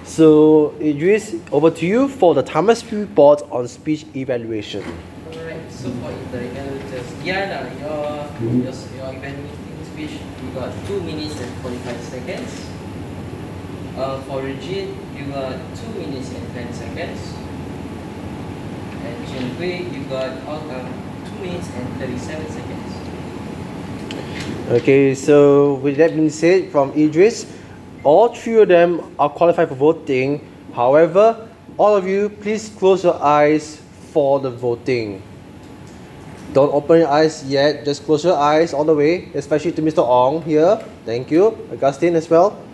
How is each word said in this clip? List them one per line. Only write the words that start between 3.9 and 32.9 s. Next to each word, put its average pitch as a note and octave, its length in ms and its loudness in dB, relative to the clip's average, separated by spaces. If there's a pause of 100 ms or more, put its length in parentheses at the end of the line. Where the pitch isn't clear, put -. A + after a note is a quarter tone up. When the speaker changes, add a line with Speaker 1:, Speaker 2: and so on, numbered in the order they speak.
Speaker 1:
evaluation. A2+ 680 -4 (440)
Speaker 2:
Alright, - 440 -12
so - 180 -10
for A#2+ 220 -8 (200)
the B2 80 -8
evaluators, C3+ 840 -10
Diana, F3 560 -6
your, D3 480 -6 (140)
your, B2 320 0
your C3 420 -12
evaluating C#3 680 -12
speech, D3+ 340 -12 (240)
you - 100 -10
got B2+ 200 -8 (120)
two G3+ 160 -4
minutes D3+ 380 -8
and B2 220 -10
forty-five B2 400 -8
seconds. - 680 -10 (1300)
Uh, C3+ 280 -6
for C3+ 180 -6
Regine, F#3+ 560 -8 (180)
you C#3 160 -8
got C3 240 -6 (220)
two - 160 -10
minutes B2+ 400 -8
and - 200 -10
ten A#2+ 200 -8
seconds. - 600 -8 (1700)
And A#2+ 240 -10
Cheng B2+ 260 -6
Hui, E3+ 420 -6
you C#3 80 -8
got C3 300 -6 (100)
all, D3+ 260 -10
um, B2+ 220 -10 (320)
two G3+ 200 -10
minutes F3 280 -8
and B3 140 -8 (120)
thirty-seven - 520 -8
seconds. - 440 -10 (1700)
Speaker 1:
Okay, C3+ 460 4
so C#3+ 600 6
with C3+ 220 -2
that D#3+ 160 6
being D#3 160 2
said, E3+ 420 2
from C#3 220 2
Idris, D3+ 580 2 (520)
all F3 260 6
three A3+ 320 2
of G3 60 8
them F3 500 4
are C#3+ 120 2
qualified E3+ 380 2
for C#3+ 60 -6
voting. C#3 720 0 (280)
However, E3 720 4 (260)
all G#3 200 4
of F#3 120 0
you, G3+ 220 0
please G#3 400 -6
close F#3 340 2